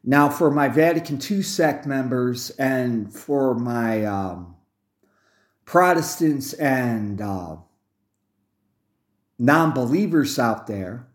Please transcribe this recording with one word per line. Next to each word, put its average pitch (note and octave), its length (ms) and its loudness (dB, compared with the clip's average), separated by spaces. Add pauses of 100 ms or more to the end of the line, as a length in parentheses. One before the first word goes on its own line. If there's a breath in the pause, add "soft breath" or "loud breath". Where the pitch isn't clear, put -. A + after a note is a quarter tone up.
Now, C#3+ 260 4
for D3+ 200 2
my C#3+ 180 2
Vatican D#3 520 2
two G3 240 -2
sect D3 420 -2
members B2+ 640 -2
and B2 640 -2
for C#3 400 0
my, A#2 500 -2
um, F2+ 520 -6 (1080)
Protestants E3 880 2
and, A#2 680 -2
uh, F2+ 360 -6 (1800)
non-believers D3 1040 2
out A#2 260 0
there G2+ 500 -10